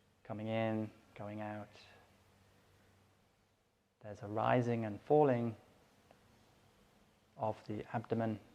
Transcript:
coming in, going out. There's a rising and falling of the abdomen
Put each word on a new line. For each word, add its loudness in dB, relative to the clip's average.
coming -6
in, 0
going -10
out. -8
There's -12
a -10
rising 2
and -4
falling 4
of 0
the -6
abdomen -2